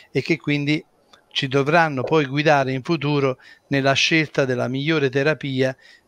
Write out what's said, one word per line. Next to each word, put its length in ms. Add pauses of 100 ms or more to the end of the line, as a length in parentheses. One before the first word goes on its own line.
(120)
e 120
che 140
quindi 460 (460)
ci 180
dovranno 560
poi 220
guidare 460
in 100
futuro 560 (300)
nella 260
scelta 520
della 220
migliore 420
terapia, 680 (320)